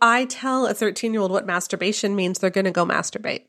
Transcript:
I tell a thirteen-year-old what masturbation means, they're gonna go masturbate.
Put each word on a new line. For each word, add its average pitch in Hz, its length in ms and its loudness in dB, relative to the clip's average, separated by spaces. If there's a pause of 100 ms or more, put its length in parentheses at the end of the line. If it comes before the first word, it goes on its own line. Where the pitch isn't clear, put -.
I 240 240 6
tell 262 400 -2
a - 80 0
thirteen-year-old 214 560 0
what 196 160 0
masturbation 190 680 -2
means, 185 240 0
they're 190 100 2
gonna 190 220 0
go 175 120 2
masturbate. - 640 -2